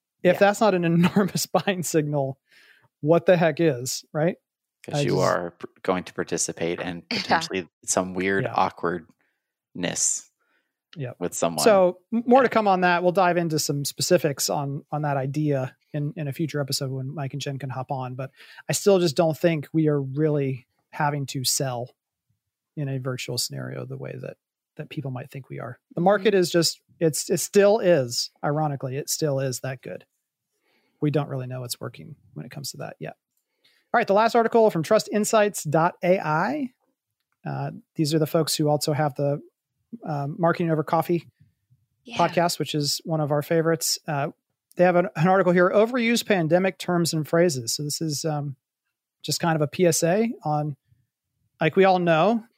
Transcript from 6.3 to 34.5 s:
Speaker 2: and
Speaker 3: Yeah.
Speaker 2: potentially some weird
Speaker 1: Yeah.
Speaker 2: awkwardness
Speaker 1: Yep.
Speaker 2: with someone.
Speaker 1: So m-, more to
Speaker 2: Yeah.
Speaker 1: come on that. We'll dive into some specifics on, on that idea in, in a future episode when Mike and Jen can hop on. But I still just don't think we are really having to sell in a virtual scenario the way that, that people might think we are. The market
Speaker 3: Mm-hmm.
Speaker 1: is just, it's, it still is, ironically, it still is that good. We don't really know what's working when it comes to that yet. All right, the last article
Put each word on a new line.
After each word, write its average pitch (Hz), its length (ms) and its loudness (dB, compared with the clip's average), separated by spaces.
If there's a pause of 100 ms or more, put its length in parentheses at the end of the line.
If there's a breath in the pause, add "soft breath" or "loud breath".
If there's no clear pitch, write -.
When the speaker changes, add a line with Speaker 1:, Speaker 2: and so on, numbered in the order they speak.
Speaker 2:
and 87 300 -8
Speaker 3:
Yeah. 202 100 -4
Speaker 2:
potentially 160 480 -2 (160)
some 92 280 -2
weird 95 300 0
Speaker 1:
Yeah. - 100 -6 (1200)
Speaker 2:
awkwardness - 540 -4 (640)
Speaker 1:
Yep. 131 240 -10
Speaker 2:
with - 140 -6
someone. - 300 -4
Speaker 1:
So 185 360 4 (140)
m-, 226 120 -2
more 247 160 6
to 247 40 4
Speaker 2:
Yeah. - 40 -2
Speaker 1:
come 214 180 0
on 185 140 2
that. 175 220 2
We'll 180 80 2
dive 175 260 2
into 160 220 -2
some 143 260 -4
specifics - 640 0
on, 143 420 -4
on 151 120 -4
that 143 140 -2
idea 139 580 -2 (180)
in, 147 220 -4
in 151 120 -6
a 139 60 -6
future 147 260 -4
episode 135 320 -4
when 131 220 -8
Mike 139 200 -8
and 143 80 -8
Jen 139 180 -8
can 135 100 -8
hop 127 220 -8
on. 127 240 -6
But 131 160 -10 (360 loud breath)
I 160 60 -4
still 196 260 2
just 170 160 0
don't 160 220 0
think 165 340 0
we 160 160 2
are 147 140 0
really 139 640 -2 (260)
having 147 360 -4
to 135 160 -8
sell 123 460 -4 (840)
in 147 140 -6
a 135 100 -4
virtual 127 380 -6
scenario 127 480 -8
the 92 120 -12
way - 240 -12
that, - 160 -12 (400)
that 151 120 -14
people 135 220 -8
might 127 180 -12
think 135 200 -16
we 139 100 -12
are. - 200 -12 (160)
The 165 60 -2
market 196 320 4
Speaker 3:
Mm-hmm. 190 80 6
Speaker 1:
is 170 100 0
just, 170 300 2 (180)
it's, 160 300 0
it 139 100 0
still 202 400 4
is, 139 520 2 (120)
ironically, 143 540 -2
it 151 120 -8
still 143 300 0
is 131 220 -2
that 131 200 -8
good. - 240 -12 (960)
We 151 100 0
don't 143 180 -2
really 131 180 -8
know 127 140 -10
what's 120 180 -10
working - 360 -14 (180)
when - 120 -14
it - 60 -18
comes - 200 -12
to - 60 -18
that - 220 -12
yet. - 160 -14 (800)
All 226 40 2
right, 233 100 2
the 196 60 2
last 220 220 4
article 226 340 6